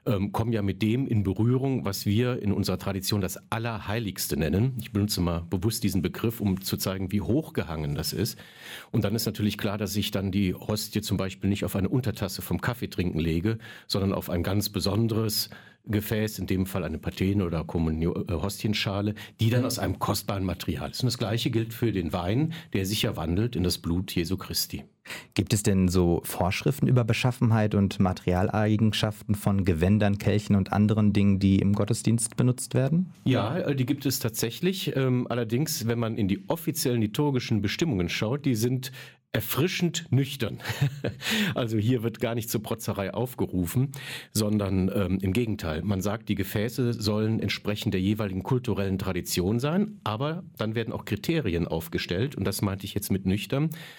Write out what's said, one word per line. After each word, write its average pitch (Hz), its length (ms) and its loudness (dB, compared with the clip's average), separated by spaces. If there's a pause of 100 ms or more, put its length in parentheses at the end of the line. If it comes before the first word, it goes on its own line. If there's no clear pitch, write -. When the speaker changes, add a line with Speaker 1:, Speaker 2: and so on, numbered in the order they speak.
Speaker 1:
ähm, 101 260 0
kommen 113 200 0
ja 107 100 0
mit 95 180 0
dem 113 260 2
in 107 160 2
Berührung, 120 600 2
was - 220 -4
wir 120 340 2
in 101 120 0
unserer 95 260 0
Tradition 98 420 -2
das 90 180 -4 (120)
Allerheiligste 110 880 -4
nennen. 92 420 2
Ich - 120 -12
benutze 101 280 0
mal 87 200 0 (100)
bewusst 98 340 -2
diesen 101 180 0
Begriff, 110 380 -2
um 95 220 0
zu - 140 -4
zeigen, 95 360 -4
wie 104 80 2
hochgehangen 80 760 -2
das - 180 -4
ist. 113 260 -2 (520)
Und 104 140 2
dann 101 100 0
ist 113 120 0
natürlich 104 320 0
klar, 104 180 -2
dass 104 160 -2
sich 104 180 -2
dann 98 200 0
die 92 240 2
Hostie - 480 -4
zum 101 140 -2
Beispiel 95 340 -2
nicht 95 140 0
auf 87 120 -2
eine 98 120 0
Untertasse 107 540 -2
vom - 180 -4
Kaffee 117 280 -2
trinken 87 300 -2
lege, 85 400 0 (280)
sondern 98 280 0
auf - 160 -4
ein 87 120 0
ganz 101 280 0
besonderes 107 800 0 (340)
Gefäß, 107 540 -2
in 95 80 -6
dem 95 200 2
Fall 95 180 -4
eine 78 140 -4
Patene 95 460 0
oder 82 200 0
Kommunio-, 80 640 0
äh, - 60 -2
Hostienschale, 104 800 -2 (260)
die 110 80 4
dann 123 160 4
aus - 140 -2
einem - 200 2
kostbaren 101 460 -2
Material 80 460 -2
ist. - 120 -8
Und 131 40 4
das 120 120 0
Gleiche 113 320 0
gilt 113 220 0
für 113 200 0
den 87 200 0
Wein, 107 400 0 (220)
der 98 100 2
sich 101 180 0
ja 104 140 0
wandelt 87 400 0
in 90 60 0
das - 160 2
Blut 87 360 -2
Jesu 87 220 0
Christi. - 480 -6 (480)
Speaker 2:
Gibt 101 220 2
es 104 80 2
denn 95 260 6
so 87 360 4
Vorschriften 131 640 0
über 123 160 6
Beschaffenheit 113 720 2
und 98 240 4 (540)
Materialeigenschaften 107 840 2
von 98 300 2
Gewändern, 98 540 4
Kelchen 104 380 4
und 95 160 2
anderen 104 420 4
Dingen, 101 240 6
die 98 220 6
im 98 120 4
Gottesdienst 110 640 0
benutzt 123 380 2
werden? 160 380 2 (120)
Speaker 1:
Ja, 120 340 2
äh, 143 180 0
die 127 100 0
gibt 139 180 -2
es 135 140 0
tatsächlich. 135 800 -2
Ähm, 127 340 2
allerdings, 120 560 -2
wenn 117 120 0
man 113 200 -2
in 98 100 2
die - 200 -2
offiziellen 139 520 0
liturgischen 123 640 0
Bestimmungen 101 480 0
schaut, 123 340 -2
die 135 100 2
sind 123 380 -2 (400)
erfrischend 165 800 -2
nüchtern. 131 540 0
<laughs> - 480 -2 (420)
Also 113 240 0
hier 113 240 2
wird 110 180 -4
gar 117 140 0
nicht 117 160 -4
zur 110 120 -2
Protzerei 101 500 -4
aufgerufen, 120 800 -2 (400)
sondern, 98 640 2
ähm, 95 260 0
im 95 120 0
Gegenteil. 95 500 -2
Man 95 180 0
sagt, 101 280 -4
die 104 60 0
Gefäße 117 600 -2
sollen 110 460 0
entsprechend 104 540 -2
der 95 60 2
jeweiligen 98 420 0
kulturellen 98 560 0
Tradition 90 600 0
sein, 175 440 0
aber 139 400 -4 (120)
dann 110 180 -2
werden 117 180 -4
auch - 120 -6
Kriterien 107 640 0
aufgestellt 87 720 -2
und - 80 -2
das - 180 -2
meinte 98 220 -2
ich - 100 -8
jetzt - 160 -4
mit 95 160 0
nüchtern. 131 440 0 (280)